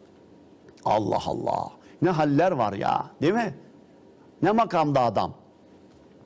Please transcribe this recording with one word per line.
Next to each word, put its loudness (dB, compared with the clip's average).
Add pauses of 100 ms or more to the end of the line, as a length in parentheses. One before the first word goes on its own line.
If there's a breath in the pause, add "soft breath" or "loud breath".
(840)
Allah 0
Allah. -4 (320 loud breath)
Ne 2
haller 2
var 0
ya, -2 (160)
değil 2
mi? -2 (880)
Ne 4
makamda 2
adam. 0 (920)